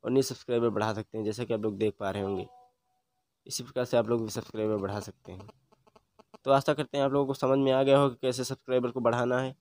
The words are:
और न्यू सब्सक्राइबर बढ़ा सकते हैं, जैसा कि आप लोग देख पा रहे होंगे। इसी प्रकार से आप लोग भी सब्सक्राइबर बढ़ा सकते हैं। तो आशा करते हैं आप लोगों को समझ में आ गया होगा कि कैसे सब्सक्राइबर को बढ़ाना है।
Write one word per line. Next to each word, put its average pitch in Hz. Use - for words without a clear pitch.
और 117
न्यू 135
सब्सक्राइबर 120
बढ़ा 107
सकते 110
हैं, 110
जैसा 110
कि 113
आप 107
लोग 104
देख 107
पा 98
रहे 101
होंगे। 95
इसी -
प्रकार 123
से 120
आप 113
लोग 117
भी 107
सब्सक्राइबर 107
बढ़ा 98
सकते -
हैं। 95
तो 135
आशा 139
करते 143
हैं 139
आप 135
लोगों 139
को 135
समझ 135
में 135
आ 135
गया 135
होगा 143
कि 120
कैसे 127
सब्सक्राइबर 127
को 127
बढ़ाना 120
है। 131